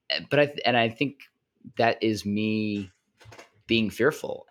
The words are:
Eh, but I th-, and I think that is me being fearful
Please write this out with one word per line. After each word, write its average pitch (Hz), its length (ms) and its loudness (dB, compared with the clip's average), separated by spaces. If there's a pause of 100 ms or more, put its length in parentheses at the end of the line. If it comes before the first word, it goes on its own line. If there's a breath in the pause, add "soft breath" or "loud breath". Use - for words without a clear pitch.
(120)
Eh, 73 80 -2 (100)
but 143 100 4
I 147 80 6
th-, 147 180 -10
and 120 120 2
I 113 120 4
think 131 320 -6 (560)
that 117 260 0
is 107 220 0
me 107 640 -2 (720)
being 113 240 2
fearful - 600 -2